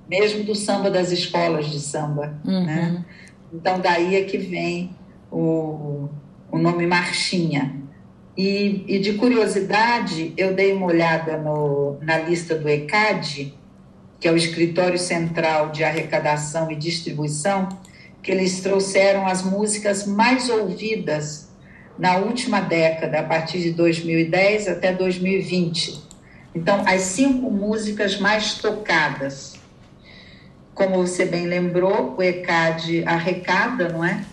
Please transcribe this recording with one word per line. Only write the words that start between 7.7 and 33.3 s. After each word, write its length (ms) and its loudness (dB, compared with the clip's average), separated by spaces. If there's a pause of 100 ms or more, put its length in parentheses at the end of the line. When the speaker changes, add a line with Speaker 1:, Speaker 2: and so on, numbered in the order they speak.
Speaker 1:
E, 500 0
e 120 2
de 140 0
curiosidade, 1200 2
eu 160 2
dei 180 4
uma 140 0
olhada 520 2
no, 640 -2
na 180 0
lista 360 -2
do 140 -2
ecad, 800 -2 (680)
que 80 0
é 40 4
o 60 6
Escritório 600 2
Central 720 0
de 120 -2
Arrecadação 880 0
e 40 -8
Distribuição, 920 -2 (560)
que 80 -4
eles 300 0
trouxeram 640 4
as 160 0
músicas 640 0
mais 440 2
ouvidas 1000 -2 (480)
na 200 4
última 440 0
década, 580 2
a 40 0
partir 360 -2
de 120 0
dois 320 2
mil 140 0
e 80 4
dez 420 2
até 260 0
dois 260 0
mil 140 0
e 80 0
vinte. 580 -2 (560)
Então, 320 2
as 140 4
cinco 500 2
músicas 680 0
mais 360 0
tocadas. 1000 -2 (1160)
Como 220 2
você 300 2
bem 200 -2
lembrou, 720 0
o 60 0
ecad 840 0
arrecada, 840 0